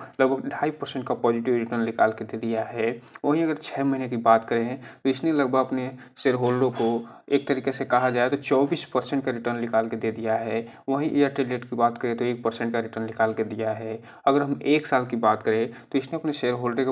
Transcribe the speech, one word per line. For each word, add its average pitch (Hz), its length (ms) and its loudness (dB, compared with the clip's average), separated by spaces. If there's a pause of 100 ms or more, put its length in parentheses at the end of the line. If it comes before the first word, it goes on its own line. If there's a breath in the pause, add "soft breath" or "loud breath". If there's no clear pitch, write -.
(220 loud breath)
लगभग 131 280 2
ढाई 151 240 -2
परसेंट 131 340 -8
का 135 80 0
पॉजिटिव 117 400 2
रिटर्न 117 260 0
निकाल 113 300 2
के 110 140 -8
दे 113 120 -8
दिया 113 280 -2
है। 117 240 -2 (360 loud breath)
वहीं 151 180 2
अगर 156 120 0
छः - 280 -6
महीने 131 260 0
की 123 100 -4
बात 113 260 6
करें 120 340 -2 (240 loud breath)
तो 135 60 2
इसने 135 220 0
लगभग 135 260 2
अपने 127 340 -2 (260 loud breath)
शेयर 127 180 2
होल्डरों 127 360 2
को 117 360 0 (220 loud breath)
एक 139 180 2
तरीके 131 240 0
से 135 140 -4
कहा 127 240 2
जाए 123 200 2
तो 143 80 -2
चौबीस 143 480 2
परसेंट 131 400 -2
का 131 60 -2
रिटर्न 120 260 -2
निकाल 117 320 0
के 113 80 -4
दे 110 140 -2
दिया 113 240 -2
है। 113 300 -2 (240 loud breath)
वहीं 143 220 0
ईयर 143 180 4
टू 135 160 -2
डेट 123 180 -4
की 123 120 -8
बात 117 220 2
करें 120 200 -2
तो 120 80 0
एक 120 180 -2
परसेंट 117 300 -2
का 117 60 2
रिटर्न 113 260 -4
निकाल 110 280 0
के 110 120 -2
दिया 110 260 -4
है। 110 280 -6 (280 loud breath)
अगर 143 140 4
हम 139 240 -2
एक 151 220 4
साल 127 180 2
की 123 120 -6
बात 110 260 4
करें 113 280 2 (200 loud breath)
तो 139 60 2
इसने 147 220 -4
अपने 156 140 -2
शेयर 123 200 0
होल्डर 123 300 0
के 127 80 0